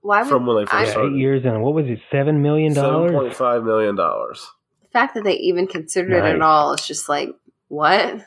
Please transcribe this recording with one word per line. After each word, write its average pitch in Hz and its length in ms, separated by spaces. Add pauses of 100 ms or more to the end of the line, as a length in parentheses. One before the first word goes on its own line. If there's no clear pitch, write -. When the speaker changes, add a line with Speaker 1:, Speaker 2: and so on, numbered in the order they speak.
Speaker 1:
Why 202 200
would 269 80
Speaker 2:
from 123 180
when 117 100
they 104 80
first - 80
Speaker 1:
I 101 120
Speaker 3:
Yeah, 110 60
Speaker 2:
started. 139 220
Speaker 3:
eight 139 60
years 131 260
and 110 180
what 143 120
was 156 120
it, 113 120 (120)
seven 143 320
million 151 300
dollars? 147 380
Speaker 2:
Seven 147 80
point 123 160
five 120 280
million 110 320
dollars. 69 520 (360)
Speaker 1:
The - 60
fact 185 260
that 214 80
they 196 140
even 180 300
considered 180 460
it 180 100
at 160 140
Speaker 3:
Nice. 160 80
Speaker 1:
all 151 280
is 147 120
just - 240
like, 143 200 (380)
what? 180 600